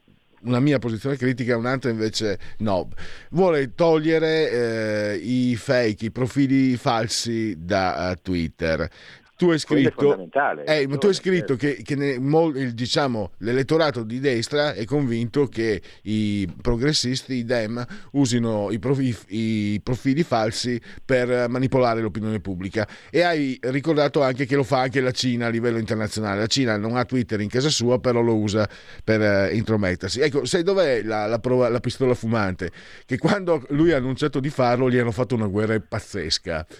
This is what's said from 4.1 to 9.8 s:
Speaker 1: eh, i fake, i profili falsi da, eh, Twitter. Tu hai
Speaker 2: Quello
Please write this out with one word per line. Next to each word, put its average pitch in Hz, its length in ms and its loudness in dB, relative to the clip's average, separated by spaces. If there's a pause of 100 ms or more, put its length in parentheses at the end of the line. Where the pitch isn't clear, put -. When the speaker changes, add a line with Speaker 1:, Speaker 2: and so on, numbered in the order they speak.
Speaker 1:
eh, 110 640 0
i 123 400 0
fake, 113 500 0
i 104 40 -4
profili 131 640 2
falsi 113 800 -2 (100)
da, 92 480 0
eh, 92 100 -2
Twitter. 80 640 -2 (500)
Tu 175 120 4
hai 156 140 2
Speaker 2:
Quello 147 180 2